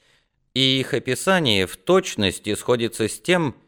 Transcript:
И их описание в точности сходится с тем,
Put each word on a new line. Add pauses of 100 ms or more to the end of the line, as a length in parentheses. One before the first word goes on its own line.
(540)
И
их
описание
в
точности
сходится
с
тем, (120)